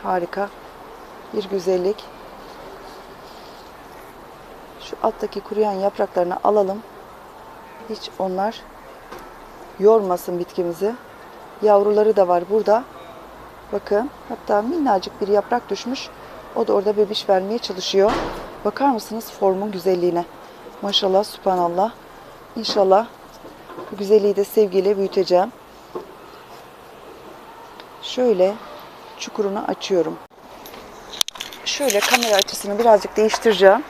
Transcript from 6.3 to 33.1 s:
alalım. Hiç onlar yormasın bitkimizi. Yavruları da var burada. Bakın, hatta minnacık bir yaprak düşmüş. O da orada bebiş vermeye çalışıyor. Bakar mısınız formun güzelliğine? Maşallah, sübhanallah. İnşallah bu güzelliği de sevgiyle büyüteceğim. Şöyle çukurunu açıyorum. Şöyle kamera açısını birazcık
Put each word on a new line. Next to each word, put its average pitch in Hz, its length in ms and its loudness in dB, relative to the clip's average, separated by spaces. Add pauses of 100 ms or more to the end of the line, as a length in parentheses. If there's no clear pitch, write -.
alalım. 202 380 2 (1080)
Hiç - 280 -10
onlar 190 440 -4 (1160)
yormasın 190 600 4
bitkimizi. 175 560 -4 (680)
Yavruları 208 540 6
da 190 120 6
var 175 220 2
burada. 214 340 2 (880)
Bakın, 208 380 -2 (180)
hatta 214 340 -2
minnacık 254 580 0
bir 202 80 -2
yaprak 208 420 0
düşmüş. 240 380 -6 (480)
O 220 100 0
da 214 60 2
orada 202 240 2
bebiş 208 320 0
vermeye 196 300 2
çalışıyor. 196 540 0 (520)
Bakar 262 240 2
mısınız 226 420 -4 (100)
formun 196 320 2
güzelliğine? 175 520 0 (580)
Maşallah, 196 420 2
sübhanallah. 185 680 0 (640)
İnşallah 208 500 4 (840)
bu 208 40 -10
güzelliği 202 400 4
de 202 80 0
sevgiyle 196 520 2
büyüteceğim. 190 560 2 (2500)
Şöyle 208 520 2 (640)
çukurunu 202 500 -4
açıyorum. 170 500 -2 (1500)
Şöyle 233 360 0
kamera 233 340 2
açısını 202 440 -2
birazcık 220 380 4